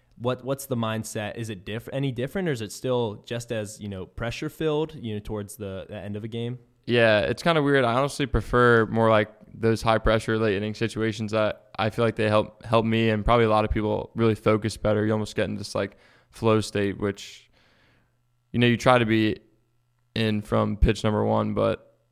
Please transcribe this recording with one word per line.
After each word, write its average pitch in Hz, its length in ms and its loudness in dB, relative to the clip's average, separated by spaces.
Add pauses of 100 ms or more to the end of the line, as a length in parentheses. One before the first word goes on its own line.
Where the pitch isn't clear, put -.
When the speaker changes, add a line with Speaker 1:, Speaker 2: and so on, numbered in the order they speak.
(180)
Speaker 1:
what, 120 280 -4
what's 135 180 -6
the 127 140 -6
mindset? 110 580 -4
Is 113 140 -8
it 92 160 -12
diff-, 107 260 -10
any 135 180 -2
different, 143 380 -4
or 151 40 0
is 113 100 -6
it 104 100 -8
still 120 540 -4
just 120 260 -8
as, 107 260 -6
you 104 100 -10
know, 95 180 -10
pressure 117 420 -8
filled, 156 460 -4
you 120 180 -8
know, 104 80 -6
towards 104 360 -10
the, 95 340 -10
the 104 60 -12
end 101 200 -10
of 107 80 -10
a 113 40 -10
game? 117 300 -6 (280)
Speaker 2:
Yeah, 113 340 6
it's - 220 -2
kinda 165 200 2
weird. 139 220 4
I 117 80 2
honestly 139 320 0
prefer 120 640 4
more, 113 240 2
like, 107 180 4 (240)
those 110 300 0
high 110 160 4
pressure 110 400 2
late 107 180 0
inning 107 160 -4
situations 110 600 -4
that 107 460 -2
I 107 120 0
feel 117 140 -2
like 113 120 0
they 110 120 0
help, - 360 0
help 113 220 2
me 113 240 2
and 104 140 0
probably 117 200 4
a 110 60 2
lot 107 160 2
of - 40 -4
people 107 440 -4
really 113 220 2
focus 107 400 0
better. 107 280 0
You 107 80 0
almost 107 220 -4
get 101 160 -2
in 104 60 -6
this, 104 180 -10
like, 101 240 -6 (320)
flow 110 300 2
state, 101 380 -2
which, - 520 -8 (1000)
you 117 80 0
know, 120 80 6
you 120 80 4
try 127 220 4
to 117 60 2
be 110 360 2 (760)
in 110 260 0
from 107 360 0
pitch 107 260 2
number 107 220 0
one, 107 300 0
but 104 440 -2 (140)